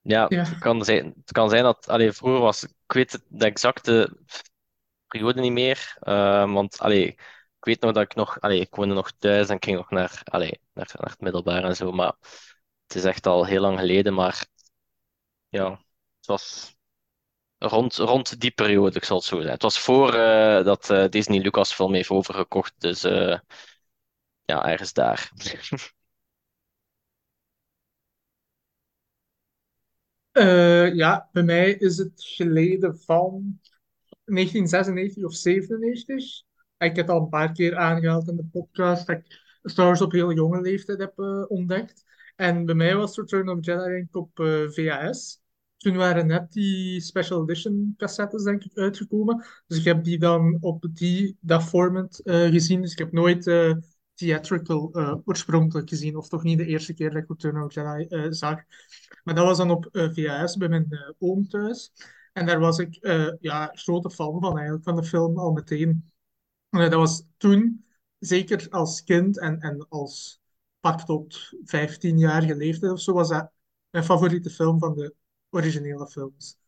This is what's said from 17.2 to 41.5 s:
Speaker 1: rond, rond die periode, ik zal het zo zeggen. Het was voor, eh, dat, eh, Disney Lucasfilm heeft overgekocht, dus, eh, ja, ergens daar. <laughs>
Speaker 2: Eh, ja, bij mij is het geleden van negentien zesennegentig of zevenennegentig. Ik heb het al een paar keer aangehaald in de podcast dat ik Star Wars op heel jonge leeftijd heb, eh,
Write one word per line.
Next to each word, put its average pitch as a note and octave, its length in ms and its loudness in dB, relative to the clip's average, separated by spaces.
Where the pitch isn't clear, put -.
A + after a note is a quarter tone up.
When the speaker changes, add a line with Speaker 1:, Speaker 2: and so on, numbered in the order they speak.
Speaker 1:
rond, A2 380 0
rond A#2+ 440 0
die B2 100 0
periode, G2+ 460 2
ik F#2 80 -6
zal G2 120 -2
het F2+ 100 -4
zo - 80 -6
zeggen. D#2 180 -4
Het - 100 -6
was A2 160 0
voor, B2+ 360 4
eh, A2 500 6
dat, G2 260 0
eh, G2 180 4
Disney G#2 320 2
Lucasfilm F#2+ 540 0
heeft F2+ 160 -2
overgekocht, F#2+ 680 -2
dus, F2 260 -4
eh, F2+ 340 0
ja, - 220 -2
ergens E2 260 -4
daar. - 420 0
<laughs> - 640 -12
Speaker 2:
Eh, F3 640 8
ja, E3 380 2
bij F3 100 2
mij E3+ 280 4
is G3 280 0
het F#3+ 140 -4
geleden F3 760 0
van F#3+ 600 -2
negentien F#3 440 0
zesennegentig F#3+ 560 -2
of E3 100 -6
zevenennegentig. A3+ 920 -2
Ik E3+ 200 -2
heb - 0 -
het E3+ 120 -2
al E3+ 120 2
een D#3 80 -2
paar D#3+ 240 -2
keer F3 240 0
aangehaald E3 520 0
in E3+ 80 -6
de E3 160 -8
podcast F3+ 540 -2
dat E3+ 100 -2
ik - 460 -20
Star F3+ 240 2
Wars F3 140 4
op F3 120 0
heel F3 200 2
jonge D#3+ 280 0
leeftijd G3 380 -4
heb, G3 200 -10
eh, G3 320 -6